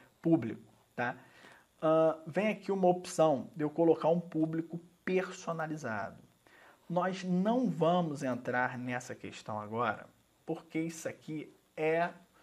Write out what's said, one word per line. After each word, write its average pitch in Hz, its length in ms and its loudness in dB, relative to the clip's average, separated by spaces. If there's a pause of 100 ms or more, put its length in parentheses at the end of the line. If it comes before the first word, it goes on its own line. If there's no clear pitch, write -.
(220)
público, 123 400 2 (340)
tá? 123 200 -4 (640)
Ah, 160 360 4 (100)
vem 185 220 0
aqui - 220 -4
uma 190 160 4
opção 160 680 2
de 151 80 -2
eu 151 80 0
colocar 165 380 4
um 175 100 4
público 160 600 -2 (240)
personalizado. 156 1200 -4 (640)
Nós 185 360 -2
não 202 440 2
vamos 165 540 2
entrar 127 560 -2
nessa 123 380 -6
questão 104 440 -10
agora, 107 460 -4 (400)
porque - 340 -8
isso 165 300 -6
aqui - 420 -12 (240)
é 160 340 0 (340)